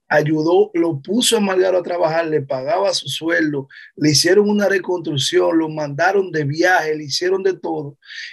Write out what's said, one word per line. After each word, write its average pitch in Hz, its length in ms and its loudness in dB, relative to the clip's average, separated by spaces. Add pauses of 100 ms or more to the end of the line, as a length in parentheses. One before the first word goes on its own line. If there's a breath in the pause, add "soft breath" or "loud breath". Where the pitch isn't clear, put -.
ayudó, 156 640 2
lo 165 280 0
puso 233 340 0
a 214 40 0
Margaró 185 380 2
a 175 40 0
trabajar, 170 440 -2
le 156 140 0
pagaba 143 540 -2
su - 140 -8
sueldo, 156 600 -2 (280 loud breath)
le 151 140 2
hicieron 185 380 4
una 208 200 2
reconstrucción, 175 920 0
lo 160 100 0
mandaron 156 600 0
de 151 140 -2
viaje, 156 520 2
le 151 80 -10
hicieron 180 380 -2
de 190 160 0
todo. 151 400 -8 (340 loud breath)